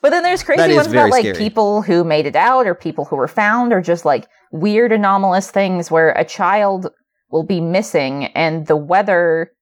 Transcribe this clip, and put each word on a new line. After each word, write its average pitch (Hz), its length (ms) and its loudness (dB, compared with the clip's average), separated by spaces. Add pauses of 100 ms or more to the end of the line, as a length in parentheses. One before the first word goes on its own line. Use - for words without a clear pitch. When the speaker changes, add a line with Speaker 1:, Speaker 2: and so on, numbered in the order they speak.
Speaker 1:
But 285 80 4
then 349 120 0
there's 359 200 -2
crazy - 200 0
Speaker 2:
That 330 80 2
is 302 60 4
Speaker 1:
ones 294 120 2
about, - 60 -4
Speaker 2:
very 302 160 4
Speaker 1:
like, 254 120 2
Speaker 2:
scary. 202 160 -4
Speaker 1:
people 208 440 0
who 175 220 0
made 156 220 0
it 147 100 -4
out 240 300 2
or 175 80 -2
people 151 320 -8
who 147 100 -6
were 131 120 -2
found 233 440 0
or 190 80 2
just, 170 240 -2
like, 135 240 0 (240)
weird 208 400 0
anomalous 196 580 0
things 185 400 -2
where 160 200 4
a - 140 0
child 196 640 -2 (420)
will 160 120 -2
be 170 180 -4
missing 165 680 -2
and 160 400 -4
the 156 100 2
weather 170 760 0 (100)